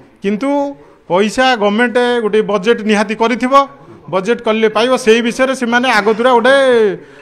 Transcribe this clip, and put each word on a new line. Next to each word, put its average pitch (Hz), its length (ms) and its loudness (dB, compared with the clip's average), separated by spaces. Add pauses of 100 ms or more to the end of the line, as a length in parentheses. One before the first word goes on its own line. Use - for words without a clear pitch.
(220)
କିନ୍ତୁ 277 540 -4 (320)
ପଇସା 220 480 0
ଗଭର୍ଣ୍ଣମେଣ୍ଟ 214 420 0 (240)
ଗୋଟେ 214 200 0
ବଜେଟ୍ 202 400 -2
ନିହାତି 214 320 0
କରିଥିବ, 247 540 0 (420)
ବଜେଟ୍ 208 320 -4
କଲେ 220 260 0
ପାଇବ। 233 280 0
ସେଇ 233 260 2
ବିଷୟରେ 254 320 -2
ସେମାନେ 240 360 -2
ଆଗତୁରା 220 400 0
ଗୋଟେ 247 240 4 (680)